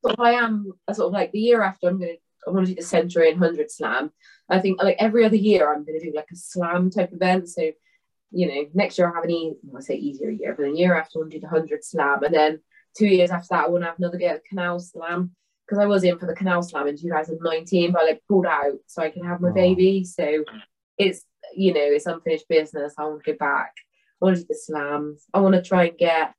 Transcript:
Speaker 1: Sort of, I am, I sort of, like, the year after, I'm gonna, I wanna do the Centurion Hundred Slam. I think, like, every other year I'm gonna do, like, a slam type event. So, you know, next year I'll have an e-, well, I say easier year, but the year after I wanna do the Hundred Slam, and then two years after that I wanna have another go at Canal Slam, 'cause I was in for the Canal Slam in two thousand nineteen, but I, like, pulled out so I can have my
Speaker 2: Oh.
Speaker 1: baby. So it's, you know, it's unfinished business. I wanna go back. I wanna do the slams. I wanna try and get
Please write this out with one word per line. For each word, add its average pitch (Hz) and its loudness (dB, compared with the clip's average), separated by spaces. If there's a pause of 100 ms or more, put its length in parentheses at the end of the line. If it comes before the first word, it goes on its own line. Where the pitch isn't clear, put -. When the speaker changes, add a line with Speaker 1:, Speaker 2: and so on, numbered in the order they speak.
Speaker 1:
Sort 226 0
of, 220 -6
I 240 6
am, 214 -2 (140)
I - -6
sort 214 0
of, 180 -2
like, 190 -2
the 208 -4
year 226 4
after, 190 -2
I'm 185 0
gonna, 170 -6 (320)
I - -6
wanna 185 2
do 185 -4
the - -12
Centurion 165 2
Hundred 160 0
Slam. - -4 (380)
I 185 4
think, 185 0
like, 196 2
every 220 4
other 220 4
year 190 4
I'm 151 -6
gonna 156 -6
do, 160 -10
like, 151 -8
a 175 -18
slam 180 -2
type 185 -2
event. 185 0
So, 160 -4 (600)
you 180 0
know, 147 -4
next 190 0
year 175 4
I'll 170 -4
have 165 -6
an 170 -2
e-, 160 -4
well, 135 -18
I - -18
say 135 -6
easier 143 -6
year, - -6
but 147 -4
the 139 -2
year 180 4
after 160 -6
I - -6
wanna 160 -6
do 151 -12
the 156 -18
Hundred 160 -2
Slam, 143 -2
and 147 0
then 156 2 (360)
two 214 4
years 180 6
after 175 -6
that 165 2
I 165 0
wanna 175 0
have 165 -8
another 175 -4
go 180 0
at 156 -4
Canal 175 -4
Slam, 175 -8 (340)
'cause 208 -2
I 208 4
was 196 2
in 175 2
for 180 -10
the 165 -4
Canal 180 0
Slam 147 -4
in 147 -4
two 170 -8
thousand 160 -4
nineteen, 170 0
but 170 2
I, - 4
like, 156 0
pulled 190 2
out 143 -2
so - -8
I 156 -2
can 175 -14
have 175 -6
my 180 2
Speaker 2:
Oh. 175 -4
Speaker 1:
baby. 185 4
So 156 -2 (540)
it's, 190 0 (320)
you 185 2
know, 151 2
it's 147 2
unfinished 165 -4
business. 151 0
I 151 -6
wanna 156 -8
go 151 -4
back. 143 -2 (480)
I - 2
wanna 190 4
do 175 -8
the - -4
slams. 147 -6
I 190 2
wanna 190 4
try 180 2
and 170 -4
get 165 0